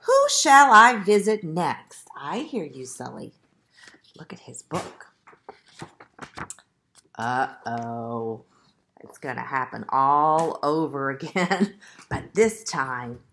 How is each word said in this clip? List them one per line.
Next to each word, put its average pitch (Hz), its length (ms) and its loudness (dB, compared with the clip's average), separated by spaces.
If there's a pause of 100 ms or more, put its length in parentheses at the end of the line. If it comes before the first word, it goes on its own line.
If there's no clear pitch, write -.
"Who 523 220 4
shall 277 440 6
I 233 240 10
visit 208 480 0
next?" 160 720 -6
"I 147 240 -8
hear 269 240 -8
you, 131 220 -16
Sully." 120 480 -14 (840)
Look - 140 -18
at - 80 -18
his - 220 -20
book. - 500 -10 (2000)
Uh-oh. 117 1300 -8 (580)
It's - 160 -20
gonna 123 240 -10
happen 127 460 -6
all 147 760 2
over 143 480 -2
again, 180 640 -2 (180)
<laughs> - 180 -18
but - 240 -10
this 220 300 2
time 123 560 -8 (120)